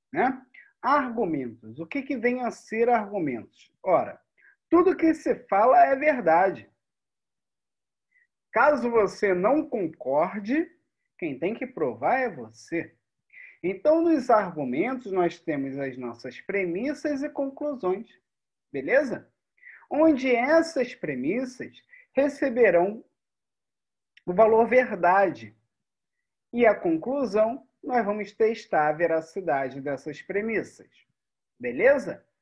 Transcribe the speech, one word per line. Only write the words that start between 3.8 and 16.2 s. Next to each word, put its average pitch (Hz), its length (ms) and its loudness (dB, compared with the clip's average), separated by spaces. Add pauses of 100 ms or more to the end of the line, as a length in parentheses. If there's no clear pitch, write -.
Ora, 127 360 0 (480)
tudo 349 300 4
que 320 160 2
se 240 220 -2 (120)
fala 220 380 6
é 269 100 2
verdade. 196 720 2 (1800)
Caso 247 380 2
você 202 460 0
não 226 340 0
concorde, 196 1000 -4 (520)
quem 139 180 -8
tem 170 160 -4
que 254 140 -10
provar 143 500 -2
é 254 100 -2
você. 147 680 -12 (680)
Então, 302 380 0
nos 311 300 0
argumentos, 185 800 -2
nós 175 280 -2
temos 139 380 -6
as 135 180 -8
nossas 123 460 -12